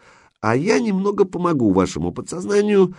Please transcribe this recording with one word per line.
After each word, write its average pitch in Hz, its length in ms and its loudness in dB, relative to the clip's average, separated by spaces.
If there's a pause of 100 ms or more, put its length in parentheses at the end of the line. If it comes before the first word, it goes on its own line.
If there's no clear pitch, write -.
(420)
а 110 140 0
я 185 240 0
немного 202 460 0
помогу 170 460 0
вашему 87 400 0
подсознанию 196 880 0